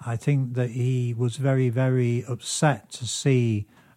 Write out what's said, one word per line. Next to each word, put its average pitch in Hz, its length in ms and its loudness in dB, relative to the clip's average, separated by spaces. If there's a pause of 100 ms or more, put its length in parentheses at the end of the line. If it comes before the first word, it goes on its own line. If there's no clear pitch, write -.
I 117 120 -6
think 135 380 0
that 123 160 0
he 123 440 -2
was 117 220 -2
very, 131 320 2
very 123 560 0
upset - 680 -2
to - 140 -10
see 117 600 2 (300)